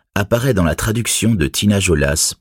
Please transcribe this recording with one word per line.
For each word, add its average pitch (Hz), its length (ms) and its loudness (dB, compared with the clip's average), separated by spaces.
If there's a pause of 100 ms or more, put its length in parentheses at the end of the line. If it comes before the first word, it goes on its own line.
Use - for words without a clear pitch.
(140)
apparaît 117 400 0
dans 92 80 2
la 80 140 2
traduction 113 580 -2
de 76 140 0
Tina 104 320 0
Jolas 78 600 0